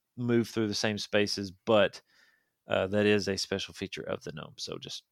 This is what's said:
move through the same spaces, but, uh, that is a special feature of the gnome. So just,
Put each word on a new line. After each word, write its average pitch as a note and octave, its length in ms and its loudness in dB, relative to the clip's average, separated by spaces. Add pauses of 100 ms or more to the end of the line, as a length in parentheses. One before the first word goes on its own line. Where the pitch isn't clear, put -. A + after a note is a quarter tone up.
(160)
move A#2+ 320 2
through A2 200 -2
the G#2 60 -4
same G#2+ 240 -2
spaces, G2+ 520 0
but, G2+ 500 4 (680)
uh, F#2+ 200 0
that G#2 180 2
is G#2 220 4
a G2 80 -2
special - 380 -6
feature - 280 -10
of - 220 -6
the - 80 -10
gnome. - 260 -14
So - 200 -10
just, - 340 -14